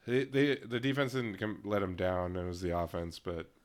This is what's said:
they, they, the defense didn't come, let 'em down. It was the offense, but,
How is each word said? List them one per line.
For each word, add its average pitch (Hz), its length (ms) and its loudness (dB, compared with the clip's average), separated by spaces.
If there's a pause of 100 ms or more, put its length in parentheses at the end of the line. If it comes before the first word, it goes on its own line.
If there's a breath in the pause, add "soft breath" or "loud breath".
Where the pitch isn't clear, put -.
they, 127 180 2
they, 135 320 4
the 117 240 -4
defense 135 320 2
didn't 120 240 -2
come, 107 300 -2
let 101 180 2
'em 92 140 -2
down. 92 400 2
It 87 80 -2
was 90 160 -4
the 87 160 0
offense, 85 420 -4
but, 85 320 -6 (140)